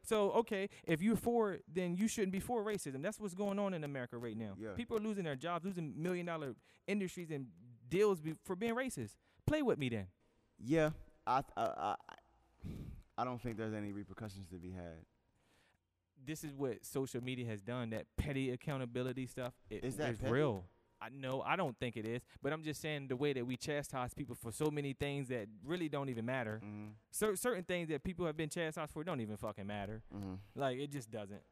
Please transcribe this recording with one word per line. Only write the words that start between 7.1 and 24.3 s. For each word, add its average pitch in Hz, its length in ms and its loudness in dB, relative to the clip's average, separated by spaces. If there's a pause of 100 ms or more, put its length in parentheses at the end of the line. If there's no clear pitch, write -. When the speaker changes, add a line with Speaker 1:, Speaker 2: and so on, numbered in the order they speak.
Speaker 1:
and 143 160 -2 (440)
deals 190 320 6
be-, 156 120 -2 (100)
for 185 120 -2
being 226 200 0
racist. 233 400 -2 (300)
Play 302 160 6
with 220 160 6
me 135 120 2
then. 101 180 0 (500)
Speaker 2:
Yeah. 156 320 6 (380)
I, 131 160 4 (120)
I, 113 60 0
I, 101 340 2 (1200)
I 120 40 4
don't 123 180 0
think 113 160 -2
there's 110 180 0
any 104 180 -2
repercussions 98 560 -8
to 92 80 -8
be 90 140 -8
had. 85 340 -10 (1200)
Speaker 1:
This 156 180 -6
is 147 120 -6
what 135 300 0
social 131 380 0
media 127 240 -2
has 107 140 -2
done, 117 300 -2
that 110 160 -4 (100)
petty 135 320 2
accountability 127 800 -2
stuff. 123 260 -6 (160)
It, 104 140 -4
Speaker 2:
Is 127 140 -2
that 147 140 0
Speaker 1:
it's 110 100 -4
Speaker 2:
petty? 120 120 4
Speaker 1:
real. 120 320 4 (360)
I, 110 60 -8 (100)
no, 131 240 -2
I 151 140 2
don't 160 240 0
think 120 160 -2
it 110 100 -2
is. 120 160 0 (220)
But 139 80 2
I'm 160 100 -2
just 151 200 -4
saying 147 260 -2
the 127 80 2
way 143 160 4
that 127 160 2
we 127 80 2
chastise 139 580 -2
people 120 220 -6